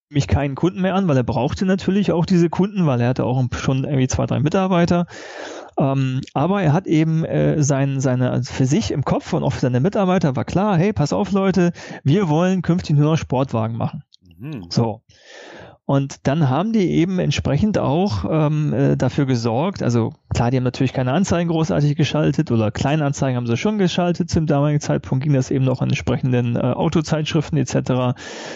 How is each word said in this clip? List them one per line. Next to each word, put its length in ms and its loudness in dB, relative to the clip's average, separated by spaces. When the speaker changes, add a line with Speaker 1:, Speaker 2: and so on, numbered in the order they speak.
Speaker 1:
ich 180 0
keinen 280 0
Kunden 260 0
mehr 120 0
an, 140 2
weil 80 4
er 60 2
brauchte 420 -2
natürlich 480 0
auch 140 2
diese 240 4
Kunden, 360 0
weil 140 2
er 80 2
hatte 160 0
auch 180 0
schon 300 -2
irgendwie 240 0
zwei, 180 0
drei 140 -2
Mitarbeiter. 680 2
Ähm, 420 0
aber 280 0
er 120 2
hat 120 0
eben, 380 2
äh, 380 0
sein, 380 0
seine, 300 2
also 220 -4
für 140 0
sich 240 0
im 140 -2
Kopf 280 -2
und 100 0
auch 120 0
für 60 -6
seine 200 2
Mitarbeiter 560 2
war 80 -2
klar, 320 0
hey, 160 2
pass 220 -2
auf 180 -2
Leute, 400 2
wir 240 2
wollen 320 2
künftig 360 0
nur 160 4
noch 60 2
Sportwagen 580 -2
machen. 260 -6
Speaker 2:
Mhm. 340 -12
Speaker 1:
So. 320 -2
Und 440 -2
dann 200 2
haben 240 0
die 160 2
eben 300 0
entsprechend 580 0
auch, 540 0
ähm, 420 0
äh, 240 2
dafür 300 0
gesorgt, 560 -2
also 300 0
klar, 180 0
die 60 0
haben 80 0
natürlich 280 0
keine 200 -2
Anzeigen 380 0
großartig 460 2
geschaltet 560 0
oder 180 2
Kleinanzeigen 680 0
haben 120 -2
sie 80 0
schon 200 -2
geschaltet. 540 0
Zum 160 2
damaligen 340 2
Zeitpunkt 440 -2
ging 80 2
das 180 2
eben 140 0
noch 180 0
in 60 -2
entsprechenden, 680 0
äh, 60 -2
Autozeitschriften 1000 0
et 80 2
cetera. 480 0